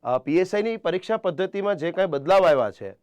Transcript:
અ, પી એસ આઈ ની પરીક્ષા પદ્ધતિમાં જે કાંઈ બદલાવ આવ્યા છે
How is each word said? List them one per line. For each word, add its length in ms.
અ, 160
પી 200
એસ 160
આઈ 80
ની 140
પરીક્ષા 400
પદ્ધતિમાં 600
જે 160
કાંઈ 160
બદલાવ 380
આવ્યા 240
છે 320